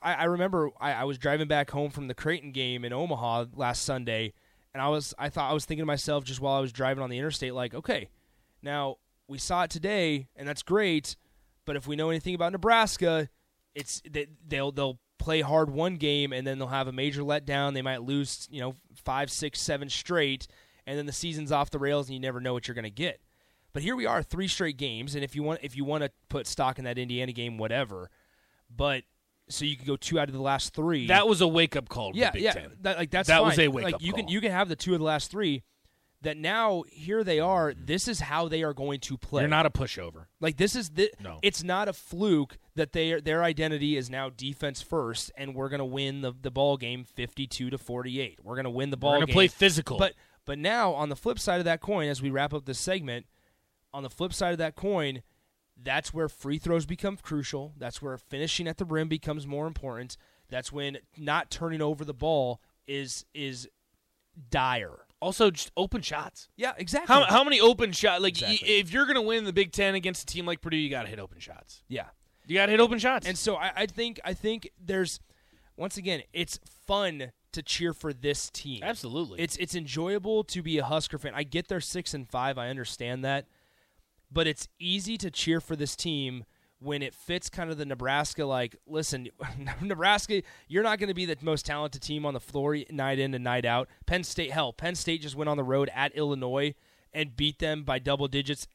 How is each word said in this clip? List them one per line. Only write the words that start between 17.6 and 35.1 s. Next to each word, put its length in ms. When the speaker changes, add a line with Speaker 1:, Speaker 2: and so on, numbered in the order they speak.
Speaker 1:
They 80
might 200
lose, 480
you 100
know, 140
five, 260
six, 300
seven 280
straight, 600
and 140
then 80
the 60
season's 400
off 180
the 80
rails, 300
and 60
you 60
never 200
know 140
what 120
you're 80
gonna 160
get." 300
But 100
here 140
we 100
are, 160
three 260
straight 300
games, 360
and 80
if 140
you 60
want, 200
if 140
you 80
wanna 240
put 160
stock 320
in 80
that 120
Indiana 340
game, 260
whatever. 520
But 300
so 160
you 100
could 100
go 100
two 220
out 100
of 60
the 60
last 340
three. 340
Speaker 2:
That 200
was 140
a 40
wake-up 440
call 220
to 60
Speaker 1:
Yeah, 120
Speaker 2:
the 60
Big 60
Speaker 1:
yeah, 100
Speaker 2:
Ten. 180
Speaker 1:
that, 160
like, 140
that's 180
Speaker 2:
That 160
was 120
Speaker 1:
fine. 100
Speaker 2:
a 40
wake-up 220
Speaker 1:
Like, 100
you 100
Speaker 2:
call. 100
Speaker 1:
can, 60
you 120
can 100
have 200
the 60
two 180
of 40
the 60
last 260